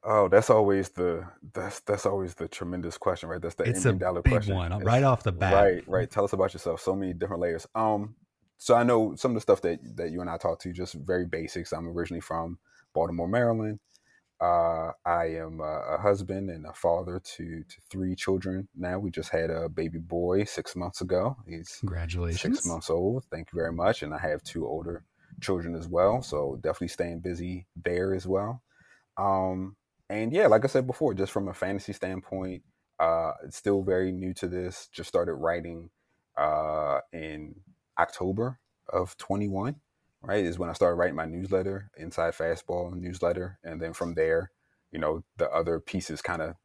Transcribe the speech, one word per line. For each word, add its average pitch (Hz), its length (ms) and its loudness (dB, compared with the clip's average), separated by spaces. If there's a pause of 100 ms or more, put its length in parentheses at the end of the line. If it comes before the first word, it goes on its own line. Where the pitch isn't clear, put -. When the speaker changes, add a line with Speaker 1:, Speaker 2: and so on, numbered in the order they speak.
Speaker 1:
Oh, 104 260 6
that's 104 200 8
always 98 420 6
the, 87 380 -2 (240)
that's, 92 280 -8
that's 104 240 0
always 95 300 0
the - 120 -6
tremendous 87 500 -6
question, 87 320 -2
right? 85 120 -6
That's 82 140 -6
the - 100 0
Speaker 2:
It's 120 200 2
Speaker 1:
million 104 120 6
Speaker 2:
a - 0 -
Speaker 1:
dollar 90 260 0
Speaker 2:
big - 0 -
Speaker 1:
question. 104 220 6
Speaker 2:
one, 90 280 0
uh, 101 60 -2
Speaker 1:
It's - 0 -
Speaker 2:
right 120 240 4
off 131 200 4
the 101 80 2
bat. 95 400 6
Speaker 1:
Right, 90 160 -2
right. 92 240 0
Tell 101 140 2
us - 80 0
about 95 200 2
yourself. 95 280 -4
So 95 140 0
many 95 180 -4
different 87 280 -4
layers. 85 340 -2
Um, 110 400 0 (420)
so - 180 6
I 120 80 8
know 113 320 6
some 131 160 0
of 117 40 2
the 110 60 0
stuff - 200 6
that, 85 180 0 (180)
that 82 140 -4
you 87 100 -4
and 87 80 -6
I 85 80 -4
talked 82 260 -2
to, 90 100 -6
just 87 220 -8
very 87 300 -2
basics. 82 480 -6
I'm 82 160 -6
originally 85 320 -6
from 85 380 -6 (340)
Baltimore, 85 340 0
Maryland. 110 520 0 (600)
Uh, 85 500 2 (140)
I 85 200 2 (120)
am 80 240 -8
a, 78 340 -4
a - 40 0
husband 98 520 0
and 80 160 -10
a - 60 -14
father 90 460 0
to, 82 440 -10
to - 260 -20
three 92 260 -4
children 95 600 -2
now. 90 240 -4
We 101 120 -4
just - 200 -6
had 82 200 0
a 82 180 -4
baby 82 300 -4
boy 87 460 0
six - 300 -8
months 90 260 -6
ago. 92 360 0 (100)
He's 82 360 -12
Speaker 2:
Congratulations. 85 460 -4
Speaker 1:
six 135 360 0
months 82 240 -4
old. 98 420 2
Thank 82 220 -10
you 87 40 -2
very 82 160 0
much. 90 300 2
And 73 100 -6
I 76 60 -6
have 76 240 -2
two 78 240 -6
older 82 380 -6 (360)
children 85 340 -2
as 82 120 -8
well. 95 360 4
So 71 340 -2
definitely 80 320 -2
staying 85 320 -6
busy 90 540 -6
there 90 400 0
as 92 120 -4
well. 104 360 -2 (540)
Um, 95 580 0 (340)
and 110 240 -2
yeah, 190 140 6
like 110 160 8
I 139 40 2
said 131 200 2
before, 135 260 0
just 95 180 -2
from 98 160 -2
a 101 60 -6
fantasy 98 400 -4
standpoint, 92 680 -6 (360)
uh, 82 340 2 (100)
it's 71 140 -14
still 98 260 2
very 92 280 2
new 92 240 -4
to 95 120 -6
this. 90 400 -6
Just - 220 -12
started 85 260 2
writing, 82 540 -4 (480)
uh, 76 640 0 (120)
in 76 480 -10 (360)
October 98 640 0 (300)
of 92 280 -2
twenty-one, 101 640 -2 (400)
right, 104 220 0
is 82 140 0
when 87 120 -2
I 82 40 -6
started 87 220 4
writing 87 200 2
my 80 100 -2
newsletter, 95 720 -2
Inside 85 360 -2
Fastball 87 600 -4
newsletter. 90 680 -4
And 80 180 -10
then 80 120 -6
from 85 220 -4
there, 82 360 2 (400)
you 78 80 -8
know, 80 240 -2 (140)
the - 140 0
other 82 280 0
pieces 82 420 -6
kinda 80 440 -4